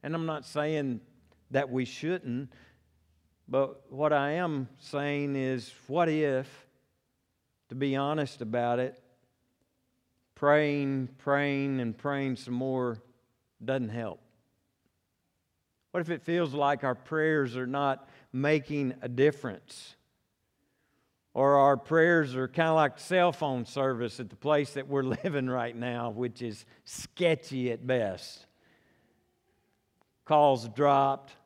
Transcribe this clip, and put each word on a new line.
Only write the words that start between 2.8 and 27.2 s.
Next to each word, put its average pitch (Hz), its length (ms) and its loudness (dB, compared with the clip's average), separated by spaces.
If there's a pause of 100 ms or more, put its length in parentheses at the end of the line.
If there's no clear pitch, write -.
but 135 460 -2
what 147 200 0
I 143 200 2
am 156 360 -2 (120)
saying 143 560 -4
is, 131 360 -4 (140)
what 165 220 0
if, 143 580 -2 (1000)
to 123 80 -12
be 135 180 -2
honest 143 460 -2
about 120 400 0
it, 127 200 -4 (1300)
praying, 143 840 2
praying, 139 600 0
and 117 180 -4
praying 139 400 -4
some 123 180 -8
more 123 460 -2 (600)
doesn't 123 280 -2
help? 110 300 -8 (1700)
What 180 100 -4
if 165 100 -6
it 160 120 -4
feels 170 320 -2
like 143 300 0
our 127 100 0
prayers 156 600 0
are 127 100 -4
not 135 420 -2 (240)
making 143 680 0
a 123 60 -6
difference? 131 880 -2 (1400)
Or 139 220 6
our 139 200 8
prayers 160 600 4
are 131 120 -2
kinda 160 260 2
like 151 240 4
cell 175 340 2
phone 131 320 -2
service 123 560 -2
at 110 100 -10
the 107 60 -20
place 147 380 0
that 135 120 -8
we're 139 160 0
<laughs> 127 220 -2
living 139 240 -2
right 120 260 -4
now, 120 360 -6
which 117 320 -6
is 110 220 -10 (200)
sketchy 139 880 -2